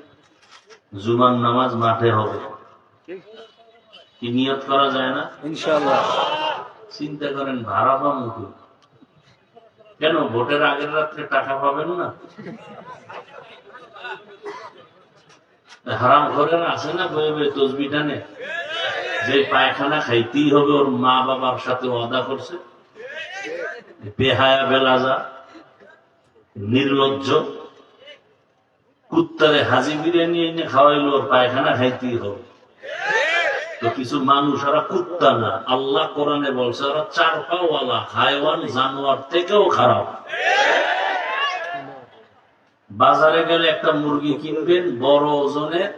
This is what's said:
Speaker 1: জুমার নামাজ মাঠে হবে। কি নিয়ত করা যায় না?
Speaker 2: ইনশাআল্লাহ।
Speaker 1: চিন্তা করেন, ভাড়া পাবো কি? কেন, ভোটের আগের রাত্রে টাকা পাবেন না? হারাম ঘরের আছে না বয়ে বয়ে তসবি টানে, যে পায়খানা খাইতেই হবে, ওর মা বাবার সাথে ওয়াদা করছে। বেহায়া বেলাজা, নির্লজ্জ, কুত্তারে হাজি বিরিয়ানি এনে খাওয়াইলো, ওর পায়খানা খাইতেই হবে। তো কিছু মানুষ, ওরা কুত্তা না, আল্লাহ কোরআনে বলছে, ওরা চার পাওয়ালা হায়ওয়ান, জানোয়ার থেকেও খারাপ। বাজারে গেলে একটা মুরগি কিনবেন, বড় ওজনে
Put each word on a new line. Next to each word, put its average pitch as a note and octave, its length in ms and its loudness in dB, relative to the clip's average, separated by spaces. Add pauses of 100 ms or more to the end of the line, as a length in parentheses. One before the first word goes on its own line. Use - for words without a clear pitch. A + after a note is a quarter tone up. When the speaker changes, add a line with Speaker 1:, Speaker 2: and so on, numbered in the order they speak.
(960)
Speaker 1:
জুমার A#2+ 360 4
নামাজ A#2+ 440 2
মাঠে A2+ 360 2
হবে। G#2+ 280 -2 (1800)
কি A#2+ 100 -8
নিয়ত C3+ 380 -2
করা C3+ 220 2
যায় C3 260 -2
না? B2+ 160 -6 (120)
Speaker 2:
ইনশাআল্লাহ। D3+ 840 0 (680)
Speaker 1:
চিন্তা D3 420 -8
করেন, C3 300 -6
ভাড়া C3 340 0
পাবো C3+ 320 -2
কি? G#2+ 160 -12 (1500)
কেন, D3+ 280 2
ভোটের B2+ 360 0
আগের D3 320 0
রাত্রে D3+ 320 -4
টাকা C3+ 300 -2
পাবেন C#3+ 300 -2
না? - 260 -6 (3750)
হারাম C3+ 360 4
ঘরের D#3+ 340 2
আছে D3+ 280 -4
না F3+ 140 -2
বয়ে D3+ 240 -2
বয়ে D3 200 -2
তসবি C3+ 380 0
টানে, D3 320 -2 (1040)
যে C3+ 240 2
পায়খানা C#3 480 2
খাইতেই C#3 520 2
হবে, C#3+ 200 6
ওর C#3 180 4
মা B2+ 360 2
বাবার C3 320 0
সাথে B2+ 300 -4
ওয়াদা B2 340 -2
করছে। - 360 -8 (1600)
বেহায়া C3+ 480 4
বেলাজা, C3 640 2 (1300)
নির্লজ্জ, C#3 760 2 (1800)
কুত্তারে D#3 540 2
হাজি C3 300 0
বিরিয়ানি E3+ 560 0
এনে E3 140 -4
খাওয়াইলো, C#3+ 480 4
ওর C3 180 0
পায়খানা B2+ 460 2
খাইতেই B2 420 0
হবে। - 380 -10 (1300)
তো - 80 0
কিছু C3 340 -4
মানুষ, C#3 400 2
ওরা D3+ 180 2
কুত্তা E3+ 500 2
না, A#2 360 0
আল্লাহ C3+ 400 0
কোরআনে C#3+ 440 -2
বলছে, B2 320 -2
ওরা D3+ 280 -2
চার D#3+ 300 0
পাওয়ালা C#3+ 720 -2
হায়ওয়ান, C#3+ 520 0
জানোয়ার C3+ 520 -2 (120)
থেকেও F3+ 400 4
খারাপ। B2 360 4 (2750)
বাজারে D#3 540 4
গেলে E3 240 2
একটা D#3 220 2
মুরগি D3 420 0
কিনবেন, D#3 680 0
বড় C#3+ 260 4
ওজনে D3 720 0